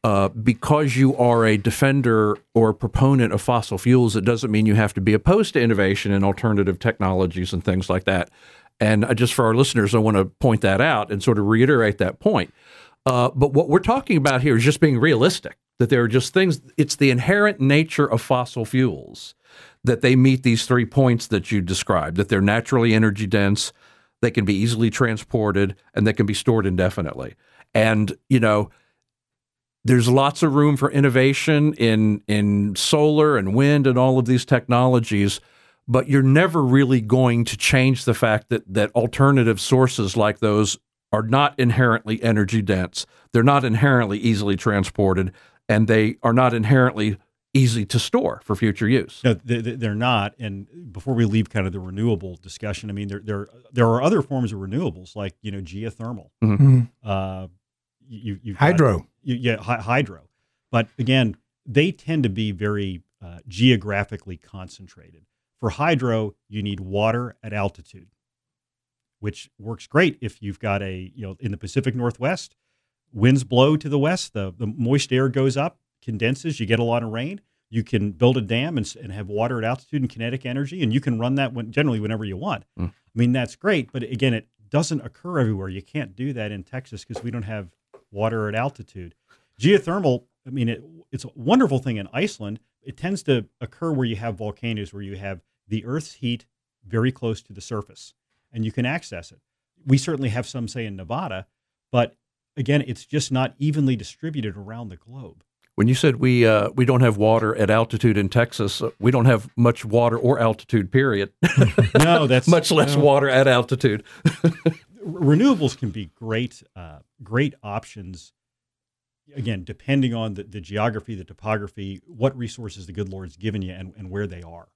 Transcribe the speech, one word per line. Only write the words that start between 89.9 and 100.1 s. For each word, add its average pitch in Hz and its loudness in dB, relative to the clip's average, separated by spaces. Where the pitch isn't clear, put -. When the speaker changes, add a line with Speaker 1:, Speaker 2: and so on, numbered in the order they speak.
Speaker 2:
I 131 -16
mean, 123 -2
it, 113 -8
it's - -12
a - -16
wonderful 143 2
thing 127 -4
in 98 -8
Iceland. 113 -6
It 131 -18
tends 185 -8
to 131 -2
occur 165 -8
where 131 -2
you 113 -4
have 110 -8
volcanoes, 107 -10
where 101 -14
you 98 -12
have 95 -12
the 104 -6
Earth's 147 -8
heat 120 -8
very 120 0
close 113 -6
to - -20
the 98 -20
surface, - -12
and 110 -6
you 110 -4
can 123 -4
access 123 -10
it. - -20
We 135 4
certainly 135 -4